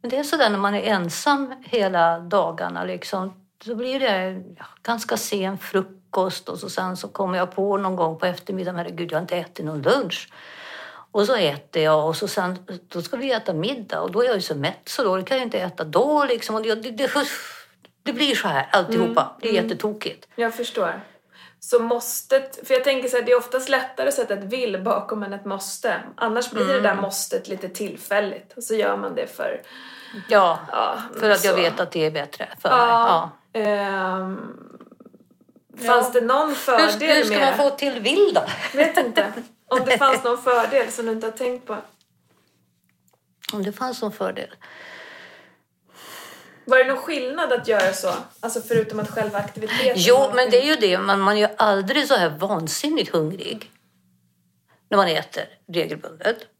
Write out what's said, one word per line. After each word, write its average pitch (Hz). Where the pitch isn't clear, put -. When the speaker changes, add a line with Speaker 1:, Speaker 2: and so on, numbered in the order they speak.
Speaker 1:
Men 240
det 254
är 294
sådär 285
när 202
man 202
är 202
ensam 220
hela 175
dagarna, 175
liksom, 185
så 226
blir 254
det, 185
ja, -
ganska 226
sen 196
frukost -
och 180
så 190
sen 185
så 196
kommer 185
jag 180
på 196
någon 190
gång 160
på 185
eftermiddagen, 180
herregud, 170
jag 156
har 175
inte 180
ätit 170
någon 156
lunch. 202
Och 202
så 254
äter 156
jag 156
och 160
så 202
sen, 180
då 175
ska 240
vi 262
äta 214
middag 190
och 185
då 214
är 247
jag 240
ju 190
så 160
mätt 147
så 269
då 185
kan 262
jag 254
inte 226
äta 180
då, 277
liksom. 233
Och 220
det, 220
det, 226
det, 233
det 277
blir 277
så -
här 139
alltihopa. 226
Speaker 2:
Mm, -
Speaker 1:
Det 233
är -
Speaker 2:
mm. 180
Speaker 1:
jättetokigt. -
Speaker 2:
Jag 226
förstår. 196
Så 240
måstet, 240
för 262
jag 254
tänker 262
så 240
här, 226
det 240
är 247
oftast 254
lättare 262
att 269
sätta 226
ett 196
vill 202
bakom 214
än 196
ett 196
måste. 196
Annars 240
blir 208
det 220
där 208
Speaker 1:
Mm. 196
Speaker 2:
måstet 190
lite 190
tillfälligt. 202
Och 233
så 220
gör 202
man 196
det -
för -
Speaker 1:
Ja, 180
Speaker 2:
ja, 110
Speaker 1:
för 220
att 196
jag 185
Speaker 2:
så. 180
Speaker 1:
vet 170
att 175
det 160
är 156
bättre 143
för 156
Speaker 2:
Ja, 170
Speaker 1:
mig. 220
Ja. 208
Speaker 2:
ehm, 190
fanns 247
Speaker 1:
Ja. 247
Speaker 2:
det -
någon 277
Speaker 1:
Hur, 285
Speaker 2:
fördel 302
Speaker 1:
hur 294
ska 214
Speaker 2:
med 285
Speaker 1:
man -
Speaker 2:
det? 285
Speaker 1:
få 277
till 262
vill 339
då? -
Speaker 2:
Vet 320
inte. 254
Om 247
det 254
fanns 262
någon 240
fördel 240
som 226
du 226
inte 220
har 220
tänkt 247
på. 208
Speaker 1:
Om 202
det 202
fanns 254
någon 214
fördel? -
Speaker 2:
Var 262
det 254
någon 262
skillnad 277
att 233
göra 196
så? 185
Alltså, 226
förutom 214
att 208
själva 208
aktiviteten 233
Speaker 1:
Jo, 233
Speaker 2:
var 269
Speaker 1:
men 247
det 247
är 277
ju 302
det. 190
Man, 196
man 202
är -
ju 208
aldrig 208
så 269
här 175
vansinnigt 190
hungrig 180
när 208
man 190
äter 156
regelbundet. 160